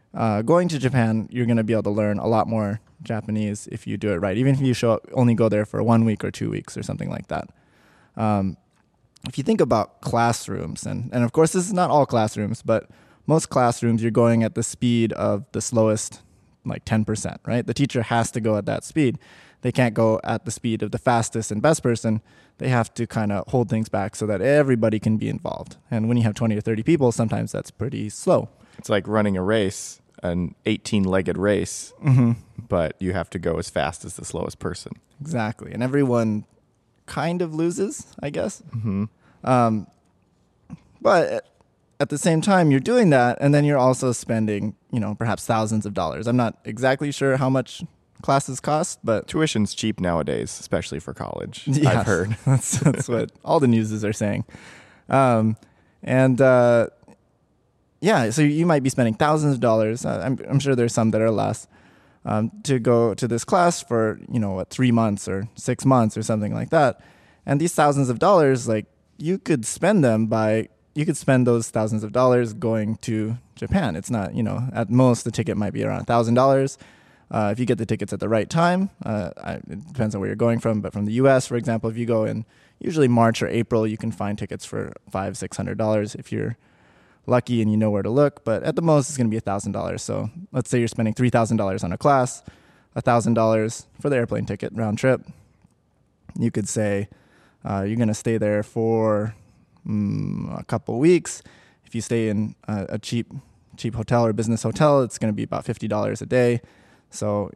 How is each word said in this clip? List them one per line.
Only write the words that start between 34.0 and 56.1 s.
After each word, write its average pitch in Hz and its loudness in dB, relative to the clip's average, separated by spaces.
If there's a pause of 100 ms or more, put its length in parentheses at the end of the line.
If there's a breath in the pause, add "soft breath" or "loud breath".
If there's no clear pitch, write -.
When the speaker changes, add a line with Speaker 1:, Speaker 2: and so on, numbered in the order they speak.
Speaker 2:
as 82 -14
the - -14
slowest - -8
person. - -10 (280)
Speaker 1:
Exactly. 110 -8
And 110 -6
everyone 120 0 (600)
kind 170 -4
of 160 -4
loses, 175 -4 (140)
I 143 -8
guess. - -6 (120)
Speaker 2:
Mm-hmm. 107 -2 (400 soft breath)
Speaker 1:
Um, 117 2 (1120)
but 131 2 (520)
at 147 0
the 147 -4
same 160 4
time, 180 6
you're 135 6
doing 220 4
that, 123 4
and 143 4
then 147 4
you're 147 2
also 127 4
spending, 107 -2 (160)
you 123 -2
know, 104 -4
perhaps 110 -4
thousands 110 0
of 104 -6
dollars. 82 -4
I'm 120 2
not 120 0
exactly 139 0
sure 135 0
how 131 0
much 131 -2 (380)
classes 139 0
cost, 151 -2
but 110 0
Speaker 2:
Tuition's 117 0
cheap - -4
nowadays, 73 -2
especially - -6
for - -12
college, - -10
Speaker 1:
<laughs> - -20
Yeah, 135 2
Speaker 2:
I've 101 -2
heard. 101 0
Speaker 1:
<laughs> - -20
that's, - 0
that's - 0
what 113 -2 (140)
all 156 2
the 135 4
newses 110 0
are 104 -2
saying. 104 -2 (640 loud breath)
Um, 117 4 (460 soft breath)
and, 131 4